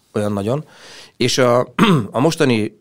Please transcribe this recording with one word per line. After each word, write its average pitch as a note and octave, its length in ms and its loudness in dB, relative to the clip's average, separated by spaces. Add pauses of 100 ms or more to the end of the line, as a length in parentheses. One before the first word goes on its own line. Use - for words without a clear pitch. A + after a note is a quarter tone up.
(120)
olyan G#2+ 200 -2
nagyon, A2 320 -4 (520)
és A#2+ 220 -2
a, B2 220 4 (260)
<clears throat> C#3 240 2
a A2+ 100 -2
mostani B2+ 600 0